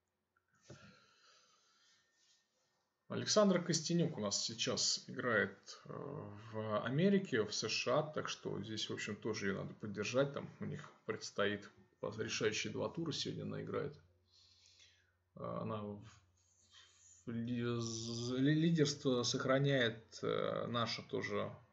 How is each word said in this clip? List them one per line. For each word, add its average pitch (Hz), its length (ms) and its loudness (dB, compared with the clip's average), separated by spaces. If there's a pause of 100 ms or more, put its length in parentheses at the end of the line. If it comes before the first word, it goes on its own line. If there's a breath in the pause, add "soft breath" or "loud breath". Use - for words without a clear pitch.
(3000 loud breath)
Александр 175 540 4
Костенюк 170 540 2
у 104 40 -6
нас 101 240 0
сейчас - 640 0
играет, 110 760 0
э, - 80 -12 (600)
в 107 320 0
Америке, 156 600 4
в - 100 -4
С 110 140 -2
Ш 123 300 2
А, 156 40 2
так 151 260 -4
что 101 320 -6
здесь, 107 280 -6
в 113 40 -4
общем, 104 220 -4
тоже 104 340 -2
её 95 140 0
надо - 120 -8
поддержать. 117 580 0
Там - 260 -6
у 104 60 -8
них 101 260 -8 (160)
предстоит 104 640 -2 (320)
решающие 110 720 -2
два 107 160 -2
тура, 165 240 -4
сегодня 107 300 -4
она 104 200 -6
играет. 104 320 -4 (1400 soft breath)
Э, 113 240 -6
она 110 220 -6
в, 104 200 -8 (1200 loud breath)
в 120 40 -8
ли-, 117 480 0
з-, 117 600 -4
ли-, 143 160 6
лидерство 147 680 4
сохраняет, 131 1000 2
э, 107 440 0
наша 113 360 -2
тоже, 104 520 -2 (180)